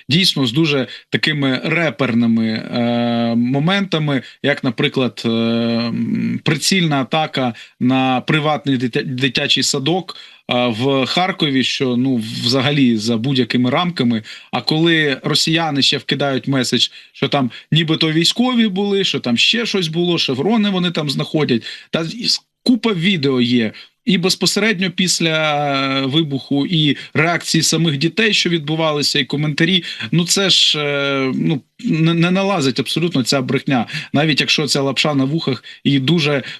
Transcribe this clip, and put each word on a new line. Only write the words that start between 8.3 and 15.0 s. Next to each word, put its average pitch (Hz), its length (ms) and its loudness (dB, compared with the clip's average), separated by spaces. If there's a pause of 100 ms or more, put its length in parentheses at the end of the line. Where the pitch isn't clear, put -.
дитя-, 127 280 -2
дитячий 135 580 0
садок, 156 540 -2 (320)
е, 123 180 2
в 127 400 0
Харкові, 170 580 0
що, 127 320 -2
ну, 127 200 0
взагалі 123 800 2
за 113 200 0
будь-якими 127 540 0
рамками. 135 520 0 (300)
А 123 80 -2
коли 156 640 2